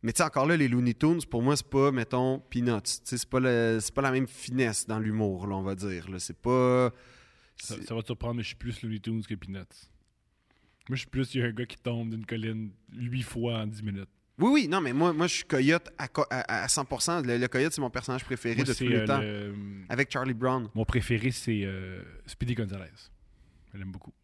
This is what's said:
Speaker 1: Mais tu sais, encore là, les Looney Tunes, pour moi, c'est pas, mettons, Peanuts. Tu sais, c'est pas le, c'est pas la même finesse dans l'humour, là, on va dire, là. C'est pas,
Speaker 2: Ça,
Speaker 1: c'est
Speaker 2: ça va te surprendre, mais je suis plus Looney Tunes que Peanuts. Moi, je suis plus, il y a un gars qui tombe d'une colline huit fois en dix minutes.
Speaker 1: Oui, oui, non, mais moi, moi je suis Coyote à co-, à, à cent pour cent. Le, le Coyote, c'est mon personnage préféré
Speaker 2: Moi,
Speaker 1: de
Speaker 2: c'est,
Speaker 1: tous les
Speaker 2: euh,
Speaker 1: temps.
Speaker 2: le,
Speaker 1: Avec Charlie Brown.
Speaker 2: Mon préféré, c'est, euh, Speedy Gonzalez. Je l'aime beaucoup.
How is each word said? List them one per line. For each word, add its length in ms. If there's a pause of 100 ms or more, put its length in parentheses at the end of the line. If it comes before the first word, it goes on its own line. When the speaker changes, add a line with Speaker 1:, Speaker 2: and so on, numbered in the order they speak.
Speaker 1:
Mais 100
tu 40
sais, 60
encore 220
là, 100
les 120
Looney 260
Tunes, 280 (100)
pour 100
moi, 140
c'est 120
pas, 240
mettons, 480 (120)
Peanuts. 320
Tu 80 (140)
sais, 120
c'est 120
pas 100
le, 420
c'est 120
pas 100
la 80
même 160
finesse 580
dans 140
l'humour, 480
là, 80
on 80
va 100
dire, 380
là. 80
C'est 180
pas, 540 (680)
Speaker 2:
Ça, 160
Speaker 1:
c'est 120
Speaker 2:
ça 80
va 60
te 60
surprendre, 280
mais 80
je 60
suis 60
plus 280
Looney 160
Tunes 260
que 80
Peanuts. 240 (1300)
Moi, 80
je 20
suis 100
plus, 260
il 80
y 20
a 40
un 40
gars 140
qui 120
tombe 340
d'une 160
colline 420 (240)
huit 300
fois 380
en 60
dix 140
minutes. 280 (280)
Speaker 1:
Oui, 160
oui, 140
non, 140
mais 120
moi, 200
moi 140
je 80
suis 100
Coyote 520
à 120
co-, 200
à, 340
à 40
cent 160
pour 180
cent. 200
Le, 160
le 100
Coyote, 240
c'est 100
mon 80
personnage 360
préféré 320
Speaker 2:
Moi, 80
Speaker 1:
de 80
Speaker 2:
c'est, 100
Speaker 1:
tous 80
les 60
Speaker 2:
euh, 100
Speaker 1:
temps. 140
Speaker 2:
le, 340 (320)
Speaker 1:
Avec 240
Charlie 220
Brown. 420
Speaker 2:
Mon 80
préféré, 480
c'est, 320
euh, 400 (220)
Speedy 280
Gonzalez. 380 (840)
Je 60
l'aime 120
beaucoup. 200 (120)